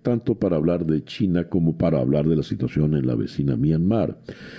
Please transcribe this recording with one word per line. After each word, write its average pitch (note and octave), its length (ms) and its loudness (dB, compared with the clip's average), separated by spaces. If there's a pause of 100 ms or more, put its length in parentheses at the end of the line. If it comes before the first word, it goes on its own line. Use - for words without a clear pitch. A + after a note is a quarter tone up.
tanto A#2+ 320 0
para F2+ 220 0
hablar E2+ 300 0
de D#2 180 0
China F2 400 0
como E2 340 0
para D#2+ 220 2
hablar C#2+ 260 2
de E2 100 4
la D2+ 60 0
situación D2+ 520 -2
en C#2 120 0
la B1 80 0
vecina C#2+ 420 -2
Myanmar. E2+ 640 0 (400)